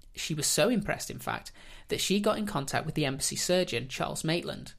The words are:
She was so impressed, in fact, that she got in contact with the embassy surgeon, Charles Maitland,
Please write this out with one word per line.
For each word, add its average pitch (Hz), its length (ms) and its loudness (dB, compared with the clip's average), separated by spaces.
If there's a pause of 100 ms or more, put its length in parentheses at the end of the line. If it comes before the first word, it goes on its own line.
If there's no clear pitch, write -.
(160)
She - 200 -4
was 147 120 -2
so 156 220 6
impressed, - 420 0
in - 80 -8
fact, - 340 -6 (360)
that - 120 0
she 196 200 4
got 214 180 4
in 208 80 -2
contact 139 400 -2
with 160 80 -4
the 151 100 2
embassy 135 320 -2
surgeon, 175 520 2
Charles - 360 -4
Maitland, - 540 0